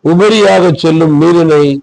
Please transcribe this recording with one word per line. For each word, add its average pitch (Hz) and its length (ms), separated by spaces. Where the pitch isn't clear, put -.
உபரியாக 190 600
செல்லும் 160 440
நீரினை 160 460